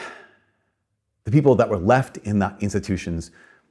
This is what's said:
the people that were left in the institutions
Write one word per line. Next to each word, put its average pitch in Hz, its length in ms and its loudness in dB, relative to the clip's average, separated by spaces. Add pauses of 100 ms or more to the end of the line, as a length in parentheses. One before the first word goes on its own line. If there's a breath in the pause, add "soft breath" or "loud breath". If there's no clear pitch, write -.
(1200 loud breath)
the 107 80 -4
people 139 240 4
that 110 120 2
were 104 100 -2
left 120 400 0
in 104 200 -2
the 98 220 0
institutions 92 720 -6 (380 soft breath)